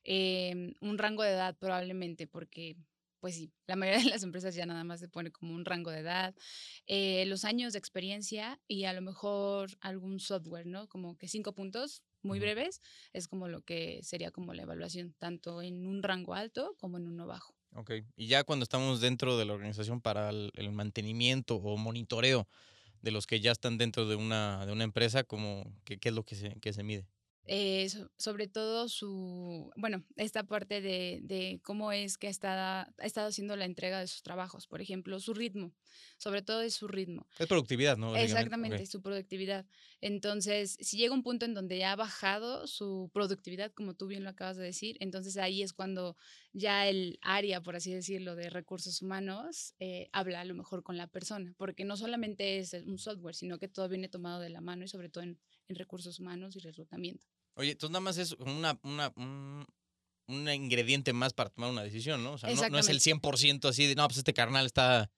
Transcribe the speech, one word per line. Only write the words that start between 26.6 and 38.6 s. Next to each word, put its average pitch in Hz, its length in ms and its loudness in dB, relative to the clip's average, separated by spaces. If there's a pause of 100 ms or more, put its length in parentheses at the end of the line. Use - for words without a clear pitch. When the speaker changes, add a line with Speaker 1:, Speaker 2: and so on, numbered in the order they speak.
Speaker 2:
que 104 140 -4
se 104 80 -6
mide? 104 240 -4 (400)
Speaker 1:
Eh, 190 420 0
so-, 202 200 -8 (100)
sobre 208 280 -4
todo 220 420 -2
su, 180 840 -6
bueno, 202 300 -2 (120)
esta 214 280 0
parte 202 360 -2
de, 185 440 -2
de 185 400 -2
cómo 214 260 -2
es 202 280 -2
que 202 100 -4
está, 190 540 -2
ha - 100 -12 (120)
estado 214 240 -2
haciendo 202 280 -4
la 196 80 -2
entrega 185 340 -2
de 185 80 -4
sus - 160 -8
trabajos, 180 460 -8
por 160 120 -8
ejemplo, 185 380 -6
su 220 160 -4
ritmo, 202 380 -4 (460)
sobre 202 240 -2
todo 220 200 0
es 226 120 -2
su 214 120 -4
ritmo. 190 400 -4 (140)
Speaker 2:
Es 165 80 0
productividad, 131 480 6
¿no? 113 160 0
Básicamente. 226 320 6
Speaker 1:
Exactamente, 220 400 -2